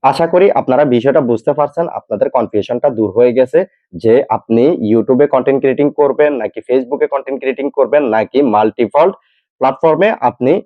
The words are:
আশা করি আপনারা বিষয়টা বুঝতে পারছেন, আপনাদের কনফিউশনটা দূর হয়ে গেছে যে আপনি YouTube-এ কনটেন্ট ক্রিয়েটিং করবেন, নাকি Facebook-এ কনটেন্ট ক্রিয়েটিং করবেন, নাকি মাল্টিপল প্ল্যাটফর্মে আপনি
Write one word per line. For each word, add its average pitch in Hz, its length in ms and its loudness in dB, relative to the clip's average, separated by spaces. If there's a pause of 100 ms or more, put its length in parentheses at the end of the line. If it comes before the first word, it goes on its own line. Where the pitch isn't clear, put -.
আশা 143 240 2
করি 185 240 4
আপনারা 131 340 0
বিষয়টা 127 360 2
বুঝতে 120 320 -2
পারছেন, 147 360 -2
আপনাদের 110 400 -4
কনফিউশনটা 120 600 -2
দূর 110 220 -2
হয়ে 120 220 2
গেছে 127 260 2 (340)
যে 110 200 0 (160)
আপনি 113 340 0 (280)
YouTube-এ 127 360 2
কনটেন্ট 135 320 0
ক্রিয়েটিং 135 320 0
করবেন, 147 420 0
নাকি 110 340 -8
Facebook-এ 131 400 -2
কনটেন্ট 135 320 -6
ক্রিয়েটিং 135 320 -6
করবেন, 139 320 0
নাকি 110 380 -2
মাল্টিপল 110 680 0 (520)
প্ল্যাটফর্মে 156 500 0 (120)
আপনি 123 320 0 (120)